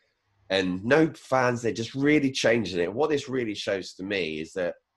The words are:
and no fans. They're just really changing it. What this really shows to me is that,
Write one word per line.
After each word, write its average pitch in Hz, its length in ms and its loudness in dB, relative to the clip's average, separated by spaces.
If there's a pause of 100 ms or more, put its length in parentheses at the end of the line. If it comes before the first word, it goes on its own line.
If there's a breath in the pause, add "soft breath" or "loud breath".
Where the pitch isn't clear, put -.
(500)
and 95 340 0
no 151 300 4
fans. 123 480 0
They're 113 100 0
just 113 220 -6
really 139 360 2
changing 113 480 2
it. 87 140 0
What 143 160 0
this 143 220 -2
really 120 240 -4
shows 98 400 -6
to - 100 -14
me 85 360 -2
is 80 120 -10
that, 87 220 -4 (220)